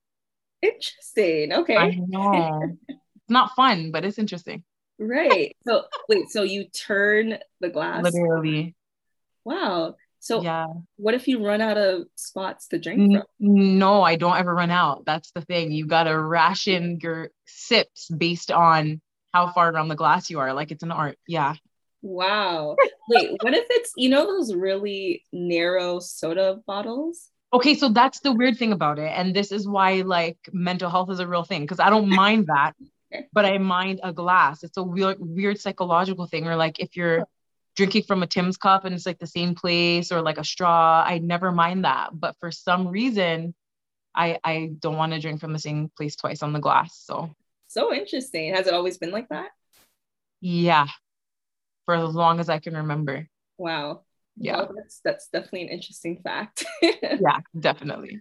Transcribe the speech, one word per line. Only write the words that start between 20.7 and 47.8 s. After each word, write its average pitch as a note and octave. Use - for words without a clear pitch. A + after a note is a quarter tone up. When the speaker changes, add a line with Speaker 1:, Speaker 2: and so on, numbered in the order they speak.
Speaker 2:
it's D3+
an E3
art. E3
Yeah. D#3
Speaker 1:
Wow. F#3
Wait, B3
what B3
if A#4
it's, B4
you B3+
know, C#4+
those F4
really G3
narrow F3
soda F#3
bottles? D4
Speaker 2:
Okay, B3+
so C#4
that's A#3+
the C#4
weird A#3+
thing A3+
about D3+
it. D#3
And F3+
this G3+
is G3
why, F#3+
like, E3+
mental F3+
health F3+
is F#3
a F3+
real F3
thing, D#3+
'cause F3
I F3+
don't G#3
mind G3
that, D3+
Speaker 1:
<laughs> -
Okay. -
Speaker 2:
but G#3
I G3
mind F#3+
a F3+
glass. F3
It's E3
a F#3+
weird, F#3
weird F#3+
psychological F3+
thing. D#3+
Or, E3
like, D#3+
if -
you're E3+
Speaker 1:
Huh. E3
Speaker 2:
drinking G3
from F#3
a F3
Tim's F#3
cup F#3+
and F#3
it's, F3
like, F3+
the E3+
same F3
place E3+
or, E3+
like, D#3
a D3
straw, E3
I F3
never F3
mind F3
that. C3
But -
for E3+
some F3+
reason, F3+
I, E3+
I D#3+
don't D#3
wanna D#3+
drink D3+
from D#3+
the D#3
same D3+
place D3+
twice -
on D3
the D3
glass. C#3+
So. -
Speaker 1:
So -